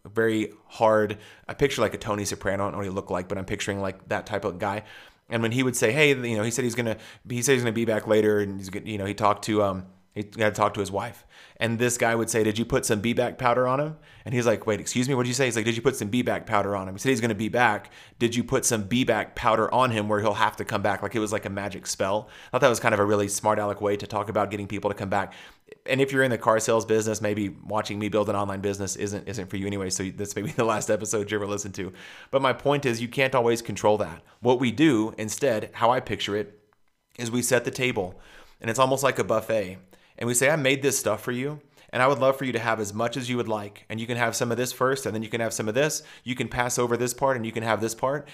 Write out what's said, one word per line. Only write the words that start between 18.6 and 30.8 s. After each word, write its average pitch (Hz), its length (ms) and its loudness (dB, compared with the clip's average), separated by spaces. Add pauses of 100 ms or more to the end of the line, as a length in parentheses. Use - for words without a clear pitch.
some 107 200 0
bee 120 200 0
back 110 320 0
powder 110 360 2
on 123 180 2
him 104 180 0
where 104 120 0
he'll 104 140 0
have 107 220 2
to 107 80 -6
come 101 180 -2
back?" 101 200 0
Like, 101 120 -6
it 120 40 -2
was 107 140 -2
like 104 120 -2
a 104 60 -6
magic 98 360 -8
spell. 104 420 -2 (200)
I - 40 -20
thought - 100 0
that 143 60 8
was 113 120 2
kind 113 140 2
of 101 60 4
a 104 40 4
really 104 240 2
smart 107 300 0
aleck 104 240 -2
way 104 140 2
to 101 100 -8
talk 104 240 -4
about 101 200 0
getting 101 160 -6
people 101 240 -2
to 101 60 -4
come 98 140 -6
back. 98 240 -2 (500)
And 131 160 0
if 135 120 2
you're 135 100 4
in 131 80 4
the 113 80 0
car 110 220 4
sales 113 260 2
business, 110 340 2
maybe 104 300 -2 (160)
watching 104 320 -2
me 107 100 -4
build 104 220 2
an 101 60 -2
online 98 240 -2
business 98 360 -4
isn't, 101 320 -6
isn't 98 200 -8
for 104 100 -8
you 98 80 -4
anyway. 98 240 -4
So 95 140 -4
this 104 300 -6
may 101 80 -4
be 107 80 -4
<laughs> - 60 -12
the 123 80 2
last 107 260 0